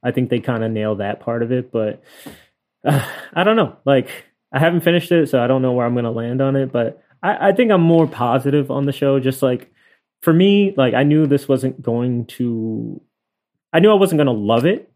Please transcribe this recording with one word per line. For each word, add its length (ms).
I 80
think 200
they 100
kinda 280
nail 280
that 240
part 240
of 80
it, 180
but, 320
uh, 240
I 120
don't 120
know. 280
Like, 240
I 60
haven't 220
finished 320
it, 160
so 140
I 40
don't 160
know 100
where 140
I'm 80
gonna 160
land 300
on 160
it, 160
but 280
I, 280
I 20
think 180
I'm 100
more 280
positive 640
on 140
the 60
show. 280
Just, 220
like, 300
for 100
me, 440
like, 180
I 100
knew 220
this 220
wasn't 340
going 440
to, 760
I 60
knew 140
I 20
wasn't 240
gonna 140
love 340
it. 300